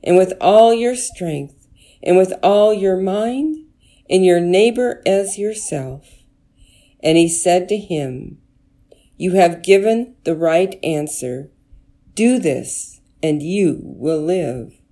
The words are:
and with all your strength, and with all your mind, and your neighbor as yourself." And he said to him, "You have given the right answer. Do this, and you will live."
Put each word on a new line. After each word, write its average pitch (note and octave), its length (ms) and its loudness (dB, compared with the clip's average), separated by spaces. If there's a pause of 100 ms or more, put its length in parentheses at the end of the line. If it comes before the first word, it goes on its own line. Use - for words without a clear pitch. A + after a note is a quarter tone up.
and F3+ 140 4
with F#3 240 2
all A3 320 6
your A#3+ 220 -2
strength, D3+ 720 -10 (340)
and F3+ 160 2
with F#3 240 2
all G#3 320 4
your F#3+ 240 -2
mind, A#3+ 600 -4 (520)
and F#3+ 160 2
your F3 140 4
neighbor A3+ 680 0
as G3 320 -2
yourself." D3 880 -10 (760)
And D#3+ 160 2
he E3+ 120 6
said F3+ 420 0
to G#3 80 0
him, D3 600 -8 (800)
"You F3+ 160 -2
have E3+ 280 2
given A3 600 2
the E3 120 -2
right E3 480 0
answer. D3 680 -6 (640)
Do A#3+ 240 2
this, - 640 -6 (200)
and D3+ 220 -2
you F3+ 400 -2
will D3+ 380 -6
live." D3+ 600 -6 (100)